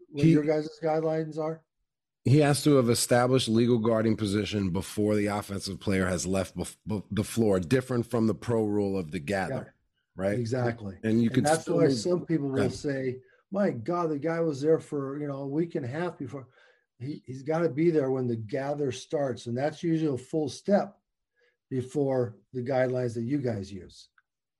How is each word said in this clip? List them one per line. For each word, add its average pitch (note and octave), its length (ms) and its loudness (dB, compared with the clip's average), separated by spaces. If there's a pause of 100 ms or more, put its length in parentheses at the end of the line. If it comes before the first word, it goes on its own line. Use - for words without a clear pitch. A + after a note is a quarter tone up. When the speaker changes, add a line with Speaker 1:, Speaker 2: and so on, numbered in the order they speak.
(100)
Speaker 1:
what C#3+ 140 0
Speaker 2:
He D#3+ 80 8
Speaker 1:
your D3+ 120 4
guys' D#3 380 -2
guidelines D#3+ 560 -2
are? D#3+ 240 -6 (600)
Speaker 2:
He C3 140 6
has C#3+ 240 4
to D3 140 6
have B2 120 6
established B2 600 4
legal A#2 300 4
guarding A2 380 2
position G2+ 540 0
before G#2 460 0
the G#2 100 2
offensive G2 540 -6
player F#2+ 260 2
has F2 180 -2
left F#2 320 -2
bef-, E2+ 200 -8 (120)
bef-, G2+ 220 -4
the G2+ 140 0
floor, G#2 340 2
different A#2+ 500 0
from A2+ 200 2
the G2+ 60 0
pro A2+ 300 -2
rule G2+ 320 0
of F2 140 -6
the F#2 80 -8
gather, F#2 560 -4 (420)
Speaker 1:
Yeah. - 80 -4
Speaker 2:
right? G#2 140 0
Speaker 1:
Exactly. A#2 640 -4
Speaker 2:
And A2 180 4
you A#2 60 4
Speaker 1:
And A#2 80 0
Speaker 2:
could C3 120 4
Speaker 1:
that's D#3+ 160 2
Speaker 2:
still - 140 -2
Speaker 1:
why - 80 6
Speaker 2:
move C#3 100 4
Speaker 1:
some E3+ 300 0
people C#3+ 240 -2
will C3+ 120 0
Speaker 2:
Okay. B2 140 0
Speaker 1:
say, C3 440 -4 (320)
"My G3 200 0
God, D#3+ 400 -2
the D3 80 -2
guy E3 220 -2
was D#3 200 -2
there D#3 180 4
for, C#3+ 400 -6
you D3 80 -6
know, C#3 120 -6
a C#3 100 -8
week E3 260 -2
and D#3 100 -4
a B2 40 -6
half E3 280 -6
before." C3 300 -12 (540)
He, C#3+ 260 -10
he's C3 160 -12
gotta D#3+ 260 0
be D3+ 220 2
there C#3 220 2
when C3 160 0
the A#2 80 0
gather C3+ 560 -4
starts, C3+ 540 -6
and A#2 120 -4
that's D3+ 240 -2
usually D#3+ 320 0
a A#2+ 40 -6
full D3+ 300 -4
step F#3 480 0 (720)
before C3 680 0 (160)
the B2+ 100 -6
guidelines B2+ 520 0
that A#2+ 80 -4
you C#3 160 -2
guys G#2+ 340 -4
use. F2 380 -16 (500)